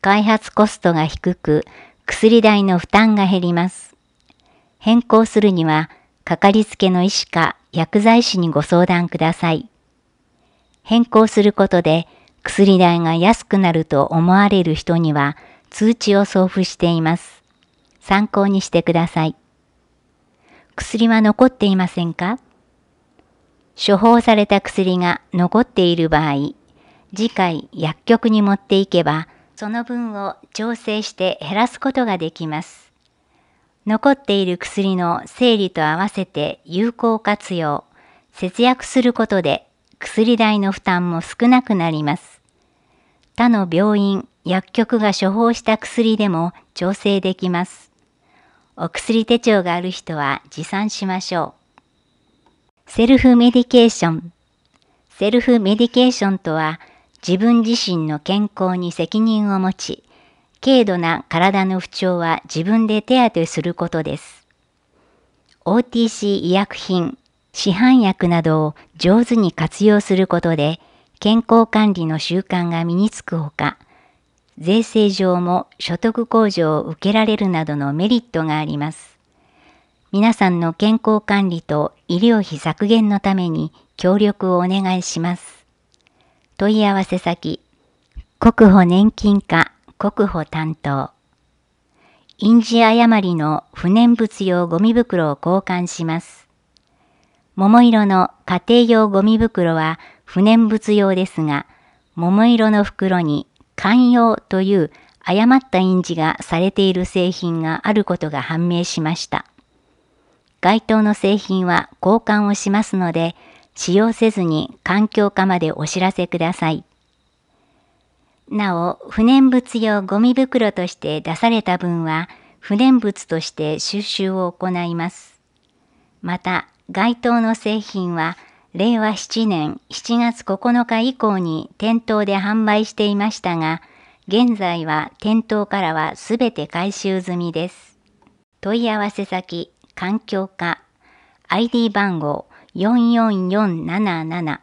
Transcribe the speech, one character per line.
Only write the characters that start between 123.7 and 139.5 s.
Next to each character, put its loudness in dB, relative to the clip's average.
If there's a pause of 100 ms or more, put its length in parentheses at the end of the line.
収 -6
集 -6
を -4
行 -8
い -4
ま -6
す。 -20 (840)
ま -6
た、 -6 (220)
該 -2
当 0
の 0
製 -4
品 -6
は、 -4 (380)
令 0
和 -2
七 -4
年 -2 (120)
七 -4
月 -2
九 -4 (280)
日 -2
以 -2
降 -2
に -4
店 0
頭 -2
で -2
販 -2
売 0
し -18
て -2
い 0
ま -2
し -12
た -4
が、 -4 (440)
現 0
在 -4
は -4
店 0
頭 -4
か -4
ら -2
は -4
す -6
べ 0
て -8
回 -6
収 -4
済 -6
み -6
で -6
す。 -20 (640)
問 -4
い -2
合 -4
わ -4
せ -8
先、 -10 (220)